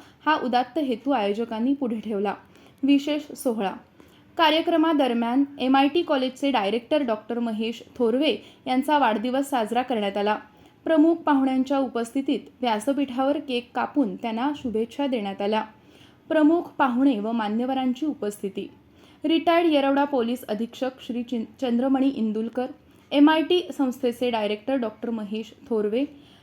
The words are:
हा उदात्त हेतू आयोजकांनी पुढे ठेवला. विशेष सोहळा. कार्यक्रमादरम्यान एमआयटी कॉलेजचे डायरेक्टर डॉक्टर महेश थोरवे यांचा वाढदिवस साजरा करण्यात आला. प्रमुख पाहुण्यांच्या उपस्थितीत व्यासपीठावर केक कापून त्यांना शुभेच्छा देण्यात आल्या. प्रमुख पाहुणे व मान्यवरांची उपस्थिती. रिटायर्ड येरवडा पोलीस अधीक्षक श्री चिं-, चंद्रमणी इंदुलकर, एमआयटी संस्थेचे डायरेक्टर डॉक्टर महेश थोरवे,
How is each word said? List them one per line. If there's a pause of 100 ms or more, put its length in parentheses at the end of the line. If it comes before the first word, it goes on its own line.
(260)
हा
उदात्त
हेतू
आयोजकांनी
पुढे
ठेवला. (480)
विशेष
सोहळा. (680)
कार्यक्रमादरम्यान (140)
एमआयटी
कॉलेजचे
डायरेक्टर
डॉक्टर
महेश (160)
थोरवे (300)
यांचा
वाढदिवस
साजरा
करण्यात
आला. (460)
प्रमुख
पाहुण्यांच्या
उपस्थितीत (200)
व्यासपीठावर
केक
कापून
त्यांना
शुभेच्छा
देण्यात
आल्या. (640)
प्रमुख
पाहुणे
व
मान्यवरांची
उपस्थिती. (540)
रिटायर्ड
येरवडा
पोलीस
अधीक्षक (160)
श्री
चिं-,
चंद्रमणी
इंदुलकर, (460)
एमआयटी (100)
संस्थेचे
डायरेक्टर
डॉक्टर
महेश (140)
थोरवे, (380)